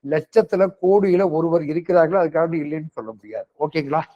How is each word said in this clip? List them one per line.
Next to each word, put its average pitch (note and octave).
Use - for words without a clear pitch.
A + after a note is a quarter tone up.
லட்சத்துல, F#3
கோடியில F#3+
ஒருவர் E3
இருக்கிறார்கள், E3
அதுக்காக E3
இல்லைன்னு D#3
சொல்ல A2
முடியாது. G#2+
ஓகேங்களா? D3+